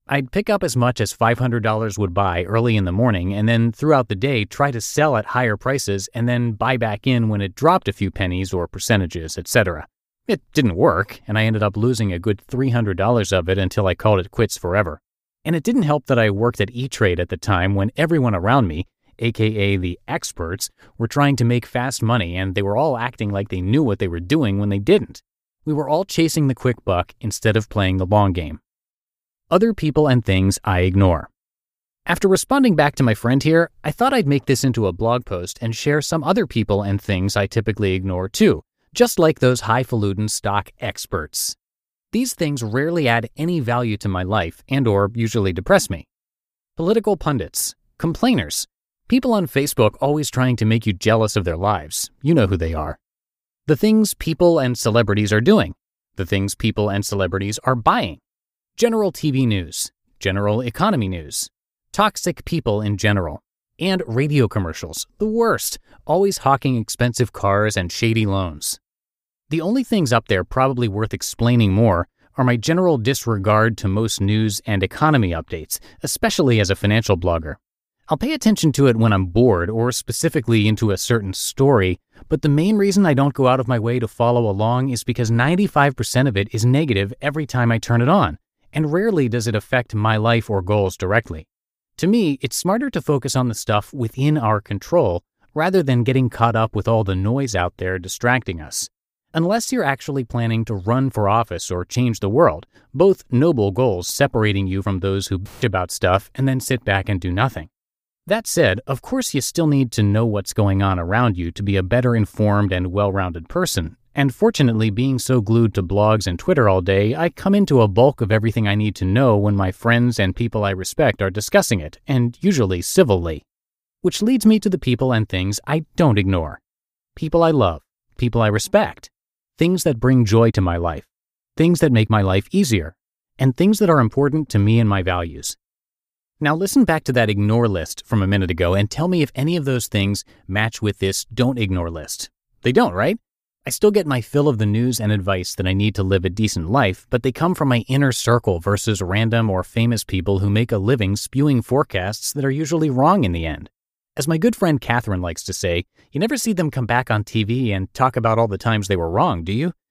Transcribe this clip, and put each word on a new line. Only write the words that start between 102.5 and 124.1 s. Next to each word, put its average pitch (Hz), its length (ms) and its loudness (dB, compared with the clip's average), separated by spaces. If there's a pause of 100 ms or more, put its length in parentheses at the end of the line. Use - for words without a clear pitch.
both 185 380 2
noble 127 400 2
goals 95 380 0
separating 104 580 0
you 95 140 -4
from 95 180 -2
those 95 280 -2
who 95 120 -4
bitch - 240 -10
about 92 280 -2
stuff - 440 0
and 135 120 -2
then 131 120 0
sit 127 240 -4
back 98 240 0
and 95 140 -2
do 87 100 -4
nothing. 92 380 -4 (580)
That 220 180 -2
said, 107 420 2
of 135 140 -4
course - 320 -6
you 139 80 -2
still - 260 -2
need 139 260 2
to 110 100 2
know 107 220 2
what's 104 280 -4
going 98 280 2
on 95 180 2
around 101 380 0
you 85 140 -4
to 104 120 -8
be 101 120 0
a 95 80 0
better 120 320 0
informed 104 580 0
and 90 180 -2
well-rounded 92 560 -2
person, 98 480 -4 (180)
and 139 220 0
fortunately 117 540 2
being 123 280 0
so 127 220 0
glued 113 360 2
to 98 80 0
blogs 101 440 2
and 87 100 -2
Twitter 143 300 2
all 95 140 2
day, 98 340 2
I 165 140 -2
come - 260 0
into 160 260 4
a 110 60 6
bulk 117 320 4
of 110 140 0
everything 110 340 0
I 101 80 2
need 107 220 -2
to - 80 -4
know 110 320 4
when 104 180 2
my 95 160 0
friends 120 480 2
and 95 160 0
people 110 300 -2
I 98 60 0
respect 98 500 -2
are 95 100 0
discussing 107 480 0
it, 76 260 -12
and 120 360 0
usually 113 400 2
civilly. 87 640 2 (580)
Which - 200 -2